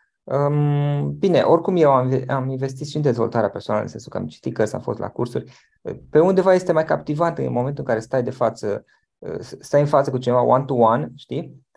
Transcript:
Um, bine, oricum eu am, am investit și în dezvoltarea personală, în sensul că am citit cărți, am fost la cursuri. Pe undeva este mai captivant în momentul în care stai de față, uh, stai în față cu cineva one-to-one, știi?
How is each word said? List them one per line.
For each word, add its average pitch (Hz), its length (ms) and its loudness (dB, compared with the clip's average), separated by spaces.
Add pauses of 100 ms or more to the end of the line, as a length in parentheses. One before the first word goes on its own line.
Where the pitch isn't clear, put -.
(240)
Um, 143 920 0
bine, 170 220 2
oricum 165 360 2
eu 151 160 6
am, 131 360 2
am 131 220 -4
investit 131 380 -6
și - 80 -14
în 151 60 -2
dezvoltarea 113 480 0
personală, 104 340 -4
în 98 60 -8
sensul - 220 -14
că - 60 -8
am 95 100 -6
citit - 260 -8
cărți, - 220 -2
am 95 60 -8
fost - 180 -6
la 98 100 -8
cursuri. - 420 -6 (580)
Pe 151 100 4
undeva 185 340 4
este 185 180 2
mai 156 140 2
captivant 151 520 -2
în 131 140 -4
momentul 135 320 -4
în - 60 -6
care 113 100 0
stai 123 240 -2
de 117 80 -4
față, 110 540 -4 (320)
uh, - 220 -10 (200)
stai - 220 0
în 147 60 2
față 143 220 2
cu 127 80 -2
cineva 123 260 0
one-to-one, 120 720 2
știi? - 480 -10 (140)